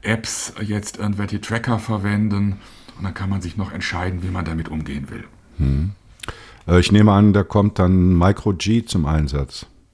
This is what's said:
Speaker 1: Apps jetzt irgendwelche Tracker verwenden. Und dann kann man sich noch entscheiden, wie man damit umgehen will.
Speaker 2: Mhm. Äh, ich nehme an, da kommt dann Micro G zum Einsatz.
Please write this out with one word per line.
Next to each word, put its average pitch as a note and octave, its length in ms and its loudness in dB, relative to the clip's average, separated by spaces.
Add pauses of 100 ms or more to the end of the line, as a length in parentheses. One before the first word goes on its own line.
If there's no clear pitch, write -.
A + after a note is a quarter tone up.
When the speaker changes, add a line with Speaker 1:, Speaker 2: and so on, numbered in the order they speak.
Speaker 1:
Apps - 580 -4
jetzt G#2 380 -6
irgendwelche G2+ 420 -4
Tracker A#2 380 -4
verwenden. G#2 760 0 (420)
Und F#2+ 60 -10
dann F#2 100 -6
kann F#2+ 160 -6
man F#2+ 100 -2
sich E2 160 -8
noch F#2+ 160 -6
entscheiden, F2+ 500 -6
wie F#2+ 60 -6
man F2+ 160 -4
damit D#2+ 240 -6
umgehen C#2+ 400 -8
will. - 160 -14 (320)
Speaker 2:
Mhm. C#2+ 360 0 (760)
Äh, F2 100 6
ich F2 140 4
nehme G#2 200 8
an, G2+ 200 6
da G2+ 100 4
kommt G2+ 360 0
dann F2+ 400 4
Micro G2 340 2
G A2 320 0
zum E2 220 -2
Einsatz. C#2+ 580 -2 (300)